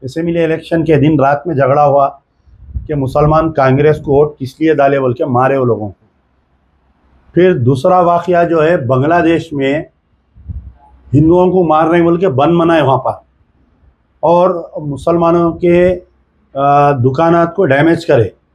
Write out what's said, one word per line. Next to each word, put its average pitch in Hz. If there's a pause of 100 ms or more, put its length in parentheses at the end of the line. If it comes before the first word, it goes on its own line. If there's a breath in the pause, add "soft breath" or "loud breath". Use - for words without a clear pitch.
असेंबली 165
election 160
के 151
दिन 147
रात 143
में 160
झगड़ा 139
हुआ 139 (800)
कि 156
मुसलमान 151
कांग्रेस 143
को 151
वोट 143
किस 131
लिए 160
डाले 139
बोल 127
के 160
मारे 135
वो 131
लोगों 104
को। - (1300)
फिर 180
दूसरा 151
वाक़या 175
जो 165
है 151
बांग्लादेश 160
में 139 (1200)
हिंदुओं 170
को 180
मार 156
रहे 170
बोल 170
के 185
बंद 147
मनाए 165
वहाँ 135
पर - (1000)
और 175
मुसलमानों 170
के, 175
अ, 143
दुकानात 165
को 196
damage 156
करे। 123 (200)